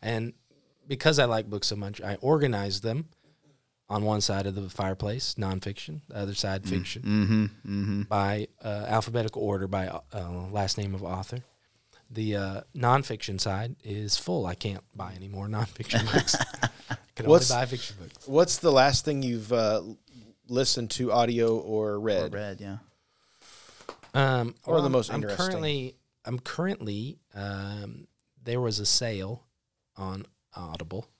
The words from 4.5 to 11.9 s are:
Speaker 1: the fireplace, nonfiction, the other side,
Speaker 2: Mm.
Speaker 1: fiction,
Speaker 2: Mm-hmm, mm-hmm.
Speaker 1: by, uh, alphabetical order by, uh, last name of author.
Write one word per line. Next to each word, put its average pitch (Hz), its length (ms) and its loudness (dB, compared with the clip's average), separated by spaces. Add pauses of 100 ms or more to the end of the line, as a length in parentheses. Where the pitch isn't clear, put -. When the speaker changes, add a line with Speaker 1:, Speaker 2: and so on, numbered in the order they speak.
Speaker 1:
the 95 160 -8
fireplace, 104 680 -4
nonfiction, 98 720 -6
the - 100 -14
other 98 180 -4
side, 95 280 -2
Speaker 2:
Mm. 98 60 -8
Speaker 1:
fiction, 92 340 -4
Speaker 2:
Mm-hmm, 107 420 4
mm-hmm. 101 580 -4
Speaker 1:
by, 101 440 0 (160)
uh, 104 240 -6
alphabetical 110 560 0
order 98 240 0
by, 95 220 -2
uh, 90 640 -8
last 101 260 0
name 98 160 -2
of 95 80 -6
author. 95 380 -6 (680)